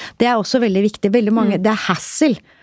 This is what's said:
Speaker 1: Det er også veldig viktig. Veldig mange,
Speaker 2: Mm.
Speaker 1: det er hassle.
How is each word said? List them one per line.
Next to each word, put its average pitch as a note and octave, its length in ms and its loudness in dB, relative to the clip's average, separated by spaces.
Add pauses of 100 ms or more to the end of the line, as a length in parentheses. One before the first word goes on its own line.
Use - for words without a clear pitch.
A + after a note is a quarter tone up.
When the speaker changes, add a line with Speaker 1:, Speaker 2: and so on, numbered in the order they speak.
(180)
Speaker 1:
Det A#3 80 0
er A#3+ 80 2
også A3+ 320 0
veldig G3 240 2
viktig. G3+ 240 -2
Veldig G#3+ 180 2
mange, G3+ 260 2
Speaker 2:
Mm. F#3 40 -2
Speaker 1:
det G#3+ 100 2
er G#3 140 -4
hassle. - 520 0 (240)